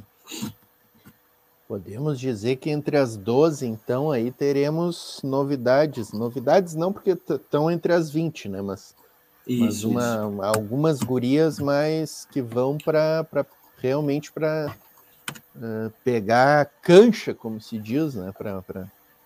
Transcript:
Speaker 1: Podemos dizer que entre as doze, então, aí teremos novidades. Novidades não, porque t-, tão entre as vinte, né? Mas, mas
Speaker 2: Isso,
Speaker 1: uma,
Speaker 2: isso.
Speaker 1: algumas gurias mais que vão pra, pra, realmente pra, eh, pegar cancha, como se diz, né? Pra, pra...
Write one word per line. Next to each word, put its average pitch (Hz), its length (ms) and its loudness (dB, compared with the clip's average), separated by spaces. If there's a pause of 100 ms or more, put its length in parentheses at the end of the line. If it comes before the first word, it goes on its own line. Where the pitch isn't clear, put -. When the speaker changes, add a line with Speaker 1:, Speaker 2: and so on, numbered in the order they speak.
(1700)
Speaker 1:
Podemos 110 520 -6
dizer 123 380 -2
que 151 140 -6
entre 147 260 -2
as 131 180 2
doze, 135 520 2
então, 123 440 -2
aí 123 200 0
teremos 147 920 -2
novidades. 135 880 0
Novidades 135 640 0
não, 170 180 -2
porque 196 220 -2
t-, 170 220 -4
tão 151 340 0
entre 175 220 0
as 165 180 2
vinte, 156 380 -4
né? 98 140 -6
Mas, 98 320 -8 (520)
mas 117 280 2
Speaker 2:
Isso, 104 160 -2
Speaker 1:
uma, 117 400 -2
Speaker 2:
isso. 101 120 -6
Speaker 1:
algumas 113 580 0
gurias 127 580 0
mais 151 720 -2
que 143 100 -6
vão 127 380 -2
pra, 156 460 0
pra, 143 200 -4 (320)
realmente 143 560 -2
pra, 156 420 -4 (840)
eh, 110 300 -6 (120)
pegar 123 680 4 (100)
cancha, 185 540 8
como 110 260 -10
se 113 180 -10
diz, 127 360 -4
né? 95 180 -8
Pra, 98 300 -10
pra... 95 280 -12 (360)